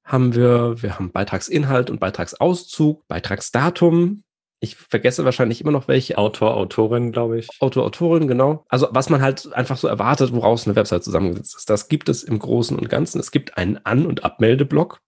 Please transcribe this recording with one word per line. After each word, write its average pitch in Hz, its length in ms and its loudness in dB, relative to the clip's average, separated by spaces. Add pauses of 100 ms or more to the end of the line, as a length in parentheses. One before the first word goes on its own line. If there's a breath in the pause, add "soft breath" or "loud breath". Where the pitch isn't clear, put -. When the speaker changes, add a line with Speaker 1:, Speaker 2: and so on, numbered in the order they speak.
Speaker 1:
haben 127 320 2
wir, 120 460 4
wir 104 140 -6
haben 90 160 -6
Beitragsinhalt 123 800 -2
und 113 100 -6
Beitragsauszug, - 1080 -2
Beitragsdatum. 170 1160 0 (360)
Ich - 160 -8
vergesse 123 500 0
wahrscheinlich 123 360 0
immer 151 100 0
noch 139 160 0
welche. 131 320 0
Speaker 2:
Autor, 107 360 2
Autorin, 113 560 0
glaub 113 220 -2
ich. 113 140 -4 (140)
Speaker 1:
Autor, 131 240 0
Autorin, 160 420 2
genau. 135 420 2
Also 135 220 2
was 123 180 2
man 143 120 4
halt 135 320 -2
einfach 127 240 -2
so - 100 -2
erwartet, 117 460 2
woraus 113 340 2
eine 101 80 0
Website 90 280 -4
zusammengesetzt 90 540 -2
ist. - 140 -8
Das 104 160 -2
gibt - 220 -2
es - 140 0
im 113 140 -2
Großen 117 400 -2
und - 120 -4
Ganzen. - 300 -2
Es - 120 -8
gibt - 260 -4
einen 92 200 0
An- 120 280 0
und - 180 -4
Abmeldeblock. 139 840 2